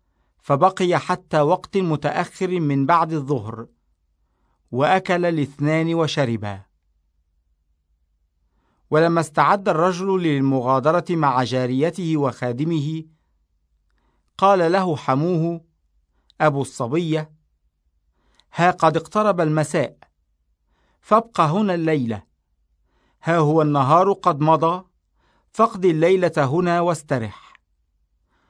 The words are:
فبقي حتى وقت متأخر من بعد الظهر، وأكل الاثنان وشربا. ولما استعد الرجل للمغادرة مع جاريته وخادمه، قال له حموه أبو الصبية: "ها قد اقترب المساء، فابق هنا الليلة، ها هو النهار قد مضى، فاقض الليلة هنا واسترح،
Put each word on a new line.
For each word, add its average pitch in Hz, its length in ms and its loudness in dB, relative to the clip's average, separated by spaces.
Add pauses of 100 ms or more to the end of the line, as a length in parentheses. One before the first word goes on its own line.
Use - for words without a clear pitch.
(420)
فبقي 175 580 2
حتى 165 420 -2
وقت 180 360 0
متأخر 180 840 -2
من 139 260 0
بعد 165 280 2
الظهر، 120 540 -6 (1040)
وأكل 175 540 0
الاثنان 160 680 -2
وشربا. 117 680 -4 (2250)
ولما 165 300 2
استعد 175 500 0
الرجل 180 540 0
للمغادرة 135 880 0
مع 139 340 0
جاريته 135 760 -2
وخادمه، 143 840 -4 (1300)
قال 185 340 4
له 185 240 0
حموه 160 640 -2 (800)
أبو 143 200 2
الصبية: 156 720 -4 (1200)
"ها 175 180 2
قد 165 260 0
اقترب 202 440 0
المساء، 156 560 -2 (1040)
فابق 220 400 0
هنا 185 320 0
الليلة، 147 500 -2 (1000)
ها 170 140 0
هو 156 240 2
النهار 151 500 2
قد 170 300 -2
مضى، 160 440 0 (640)
فاقض 214 340 0
الليلة 175 520 2
هنا 170 440 0
واسترح، 143 720 -6 (960)